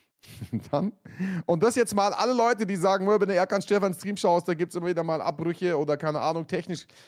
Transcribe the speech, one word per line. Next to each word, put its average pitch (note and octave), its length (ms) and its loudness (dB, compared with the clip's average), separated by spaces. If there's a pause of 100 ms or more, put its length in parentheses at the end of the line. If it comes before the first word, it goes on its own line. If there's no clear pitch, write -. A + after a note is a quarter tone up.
(220)
<laughs> - 300 -16
Und A2+ 120 -4 (100)
dann, F3+ 180 0 (540)
und E3 180 0
das A#3 120 2
jetzt A3+ 200 0
mal G3+ 160 2
alle A3+ 220 0
Leute, A#3 320 2
die G3 100 -4
sagen, F#3+ 320 2
„Oh, G#3 140 6
wenn G3 80 2
du G3 60 0
Erkan F#3+ 260 2
Stefan G3 320 2
Stream G3 240 -8
schaust, F3 320 2
da F3 40 0
gibt's E3+ 220 -4
immer F3 120 -4
wieder E3+ 160 0
mal D#3+ 180 -2
Abbrüche E3 580 -2
oder D3 160 0
keine D3+ 240 -2
Ahnung, D#3+ 260 -2
technisch.“ F3 420 -6 (200)